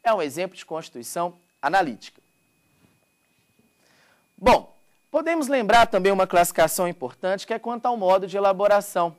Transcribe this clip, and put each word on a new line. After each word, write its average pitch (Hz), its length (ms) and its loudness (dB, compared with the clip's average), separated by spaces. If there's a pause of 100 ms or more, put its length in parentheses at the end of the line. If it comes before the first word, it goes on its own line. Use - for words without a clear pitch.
é 233 100 0
um 196 80 -2
exemplo 160 360 -6
de - 100 -20
Constituição 160 680 -10 (280)
analítica. 151 580 -4 (2250)
Bom, - 380 2 (380)
podemos 320 340 -2
lembrar 233 400 4
também 196 240 0
uma 190 160 2
classificação 175 640 2
importante, 180 580 -6
que 226 80 -6
é 226 40 -4
quanto 233 280 -6
ao 240 100 -2
modo 190 300 2
de 180 100 -8
elaboração. 196 840 0